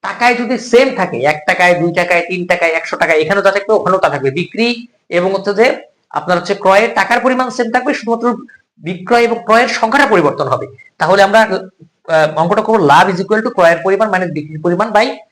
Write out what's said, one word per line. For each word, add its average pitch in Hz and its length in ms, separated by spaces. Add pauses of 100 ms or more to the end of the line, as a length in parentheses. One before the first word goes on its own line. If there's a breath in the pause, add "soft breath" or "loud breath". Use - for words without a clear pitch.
টাকায় 247 340
যদি 240 140 (160)
সেম 262 180 (100)
থাকে, 165 200 (120)
এক 151 80 (100)
টাকায়, 180 320
দুই 170 180
টাকায়, 175 300
তিন 180 120 (100)
টাকায়, 170 280
একশো - 180
টাকায়, 160 260
এখানেও 190 240
যা 190 100
থাকবে 202 160
ওখানেও 185 320
তা 156 100
থাকবে, 135 160
বিক্রি 143 380 (500)
এবং 185 160
হচ্ছে 196 260
যে 240 60 (440)
আপনার 175 280
হচ্ছে 185 160
ক্রয়ের 196 400
টাকার 233 260
পরিমাণ 254 260 (100)
সেম 233 180
থাকবে, 254 200
শুধুমাত্র 226 320 (600 loud breath)
বিক্রয় 233 420
এবং 226 180
ক্রয়ের 233 220
সংখ্যাটা 226 380
পরিবর্তন 151 420
হবে, 120 180 (320 soft breath)
তাহলে 185 280
আমরা, 208 160
আহ, 160 1000
অঙ্কটা 202 260
করবো 220 140 (120)
লাভ 175 200
is 175 100
equal 214 240
to 240 100
ক্রয়ের 170 280
পরিমাণ 196 280
মাইনাস 185 240
বিক্রির 151 300
পরিমাণ 180 300
by 233 100 (260)